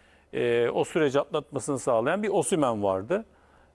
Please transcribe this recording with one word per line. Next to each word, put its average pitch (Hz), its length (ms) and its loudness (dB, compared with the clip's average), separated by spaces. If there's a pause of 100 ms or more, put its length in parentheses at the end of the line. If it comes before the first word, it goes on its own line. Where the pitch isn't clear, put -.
(320)
e, 120 380 2
o 160 140 0
süreci 143 360 0
atlatmasını 147 580 -4
sağlayan 135 440 0
bir 214 60 -4
Osimhen 147 540 0
vardı. 104 420 0 (500)